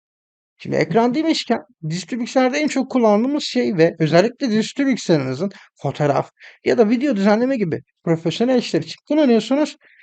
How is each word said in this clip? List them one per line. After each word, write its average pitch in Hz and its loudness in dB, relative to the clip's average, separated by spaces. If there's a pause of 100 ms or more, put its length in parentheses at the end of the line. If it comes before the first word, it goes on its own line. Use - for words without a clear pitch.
(640)
Şimdi 135 -4
ekran 214 0
demişken 311 -2 (320)
dizüstü 190 -8
bilgisayarda 254 -2
en 302 0
çok 262 -4
kullandığımız 240 2
şey 240 -2
ve 160 4
özellikle 180 2
dizüstü 220 -2
bilgisayarınızın 160 -2 (320)
fotoğraf 143 -2 (340)
ya 247 2
da 214 4
video 247 0
düzenleme 220 2
gibi 175 -4 (240)
profesyonel 175 0
işler 170 -2
için - -12 (120)
kullanıyorsunuz, 277 2 (260)